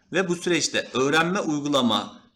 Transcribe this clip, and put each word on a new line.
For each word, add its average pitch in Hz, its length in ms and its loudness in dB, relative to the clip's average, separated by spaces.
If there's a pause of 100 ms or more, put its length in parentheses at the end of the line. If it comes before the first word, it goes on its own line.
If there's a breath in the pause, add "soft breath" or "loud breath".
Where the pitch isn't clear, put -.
(120)
ve 180 160 0
bu 175 80 -2
süreçte 156 580 -2
öğrenme, 160 460 2
uygulama, 139 840 0 (140)